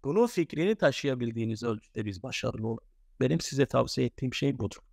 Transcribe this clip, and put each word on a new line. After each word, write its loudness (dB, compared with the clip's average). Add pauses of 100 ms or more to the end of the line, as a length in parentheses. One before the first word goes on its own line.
bunun 4
fikrini 0
taşıyabildiğiniz 0
ölçüde -4
biz -6
başarılı -4
oluruz. -6 (320)
Benim 2
size 2
tavsiye 0
ettiğim -4
şey 0
budur. -4 (160)